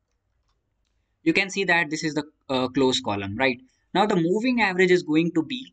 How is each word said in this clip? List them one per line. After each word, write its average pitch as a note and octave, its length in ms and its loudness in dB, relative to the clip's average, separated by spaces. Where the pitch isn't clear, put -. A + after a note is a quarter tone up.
you D#3+ 100 0
can F#3+ 180 0
see G3 140 -2
that E3+ 260 2
this D#3 140 -6
is D3+ 100 -4
the, D3 100 -2
uh, B2+ 200 0
close B2+ 320 2
column, G2+ 360 -6
right? B2+ 220 0
Now G3 120 2
the G#3 100 0
moving G#3+ 440 0
average F#3 320 2
is F3+ 100 4
going E3 320 0
to D#3+ 80 2
be, C3 300 -10